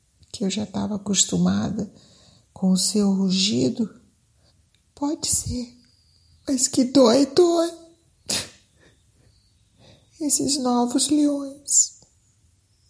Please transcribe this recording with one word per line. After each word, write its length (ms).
que 120
eu 60
já 160
tava 300
acostumada 960
com 180
o 60
seu 360
rugido? 920
Pode 340
ser, 480
mas 220
que 160
dói, 420
dói. 460
Esses 380
novos 500
leões, 920